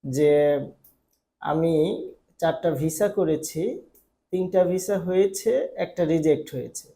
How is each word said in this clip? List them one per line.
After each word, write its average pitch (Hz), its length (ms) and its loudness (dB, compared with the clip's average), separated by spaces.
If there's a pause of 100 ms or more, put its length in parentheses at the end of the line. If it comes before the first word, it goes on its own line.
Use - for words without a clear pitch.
যে, 147 560 4 (800)
"আমি 165 680 0 (320)
চারটা 165 320 0
ভিসা 160 360 0
করেছি, 180 720 -2 (500)
তিনটা 185 320 2
ভিসা 185 360 0
হয়েছে, 196 760 0
একটা 175 300 -2
রিজেক্ট 156 500 2
হয়েছে। - 400 -10